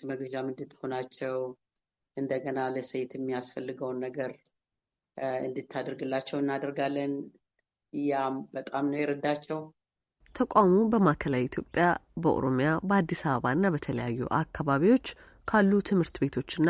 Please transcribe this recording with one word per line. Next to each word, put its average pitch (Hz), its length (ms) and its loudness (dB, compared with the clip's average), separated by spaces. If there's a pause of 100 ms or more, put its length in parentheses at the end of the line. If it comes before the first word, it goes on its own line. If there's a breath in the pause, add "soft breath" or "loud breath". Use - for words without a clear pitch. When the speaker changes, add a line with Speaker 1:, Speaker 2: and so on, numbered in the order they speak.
Speaker 1:
መግዣም 131 400 -6
እንድትሆናቸው፣ 131 880 -6 (800)
እንደገና 135 420 -2 (100)
ለሴት 127 440 -4
የሚያስፈልገውን 131 840 -6
ነገር፣ 127 320 -6 (840)
እ፣ 135 100 -4 (160)
እንድታደርግላቸው 135 960 -4
እናደርጋለን። 139 760 -2 (800)
ያም 135 420 0 (140)
በጣም 135 360 -4
ነው 143 120 0
የረዳቸው። 147 640 -2 (760)
Speaker 2:
ተቋሙ 196 400 6 (120)
በማዕከላዊ 156 560 4
ኢትዮጵያ፣ - 400 -2 (340)
በኦሮሚያ፣ 135 520 2 (120)
በአዲስ 185 420 2
አበባና 135 460 2
በተለያዩ 123 500 -2 (140)
አካባቢዎች 151 760 2 (400 soft breath)
ካሉ 202 240 4 (100)
ትምህርት 185 360 0
ቤቶችና 156 520 0